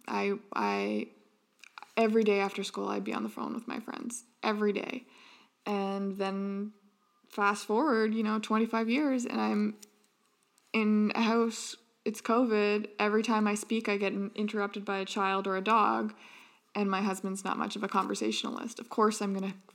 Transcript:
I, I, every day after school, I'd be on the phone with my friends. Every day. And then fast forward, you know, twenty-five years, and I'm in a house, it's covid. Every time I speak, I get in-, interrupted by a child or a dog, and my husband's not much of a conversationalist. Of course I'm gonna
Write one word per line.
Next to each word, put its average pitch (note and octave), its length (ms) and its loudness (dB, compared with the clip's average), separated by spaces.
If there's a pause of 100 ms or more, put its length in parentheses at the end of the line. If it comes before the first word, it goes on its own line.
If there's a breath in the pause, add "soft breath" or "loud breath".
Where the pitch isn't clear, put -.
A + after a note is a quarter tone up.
I, G3+ 280 -2 (200)
I, G2+ 520 -2 (880)
every A3+ 280 4
day G3+ 160 4
after G3 240 -2
school, - 240 -6
I'd G3 160 -4
be - 100 -4
on - 80 -4
the G#3+ 60 -4
phone - 260 -8
with - 140 -10
my - 120 -8
friends. - 440 -10 (180)
Every G#3 300 0
day. - 320 -6 (600 loud breath)
And G3 540 -2
then G3 540 -4 (580)
fast G3+ 360 2
forward, A3 460 4
you A3+ 100 0
know, G#3+ 160 0
twenty-five A3+ 520 2
years, C4 340 2
and A3+ 160 -2
I'm G#3 360 2 (960)
in G#3+ 420 4
a A3+ 80 2
house, A3+ 540 0 (280)
it's A3+ 160 -4
covid. G#3+ 680 2 (100)
Every G#3+ 240 4
time A3 240 2
I G#3 80 2
speak, A3 340 -2
I G3+ 80 2
get G3 160 -2
in-, G3 220 -4
interrupted G#3 500 -4
by G3+ 140 -4
a F#3+ 60 -4
child G3 420 0
or F#3+ 100 0
a F#3+ 60 -2
dog, A3 500 2 (600 loud breath)
and G3+ 160 0
my G3 120 0
husband's G3 420 -4
not F#3 140 -4
much G3+ 180 -4
of G3+ 80 -4
a F#3+ 40 -2
conversationalist. G#3 920 -2
Of - 80 -16
course G#3+ 340 2
I'm G3+ 120 -2
gonna F#3+ 200 -6 (200)